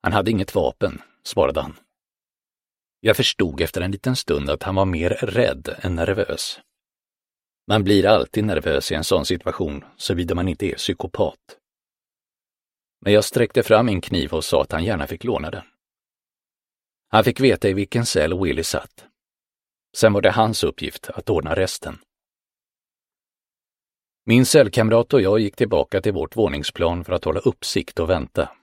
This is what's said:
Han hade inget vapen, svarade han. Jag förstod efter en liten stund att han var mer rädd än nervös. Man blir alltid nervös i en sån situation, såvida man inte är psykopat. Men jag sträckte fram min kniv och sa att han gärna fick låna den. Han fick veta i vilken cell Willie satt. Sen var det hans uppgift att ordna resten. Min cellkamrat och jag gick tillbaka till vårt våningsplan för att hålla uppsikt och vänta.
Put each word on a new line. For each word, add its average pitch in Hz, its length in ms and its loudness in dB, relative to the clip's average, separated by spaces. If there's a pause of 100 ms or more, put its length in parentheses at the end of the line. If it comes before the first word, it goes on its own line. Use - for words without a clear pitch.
Han - 100 -2
hade 101 180 2
inget 101 240 -2
vapen, 82 480 -2 (200)
svarade 73 380 0
han. 67 160 -12 (1300)
Jag 107 140 4
förstod 85 440 -2
efter 85 200 -2
en 92 100 -4
liten 127 260 -4
stund 73 340 -2
att 73 120 -2
han 95 120 -4
var 98 100 2
mer 87 260 0
rädd 95 680 -2
än 90 160 -4
nervös. 95 680 -4 (1040)
Man 104 180 2
blir 98 220 4
alltid 104 380 2
nervös 78 480 -2
i - 20 -2
en 73 100 -4
sån 80 220 0
situation, 78 580 -4 (120)
såvida 87 380 -4
man 90 140 -2
inte 90 180 -4
är - 80 -4
psykopat. - 840 -6 (1400)
Men 101 120 2
jag 107 120 6
sträckte 120 380 0
fram 117 240 4
min 92 140 0
kniv 80 340 -4
och 80 100 -2
sa - 180 2
att - 100 -4
han 82 120 -2
gärna 98 220 -4
fick - 180 -12
låna 78 260 -4
den. - 140 -14 (1400)
Han 110 160 4
fick 123 160 0
veta 113 280 4
i 95 60 2
vilken 110 320 -2
cell 87 340 0
Willie 80 240 0
satt. - 400 -8 (920)
Sen 107 160 4
var 98 80 2
det 92 100 4
hans 110 340 2
uppgift - 440 -6
att - 220 -10
ordna 80 260 -2
resten. - 420 -6 (2250)
Min 120 200 6
cellkamrat 117 680 4
och 127 60 6
jag 98 180 4
gick 104 180 -2
tillbaka 98 440 0
till 104 120 0
vårt 78 240 -6
våningsplan 85 680 0
för 90 80 -4
att 87 120 -2
hålla 80 160 0
uppsikt - 580 -2
och 82 120 -2
vänta. 73 520 -2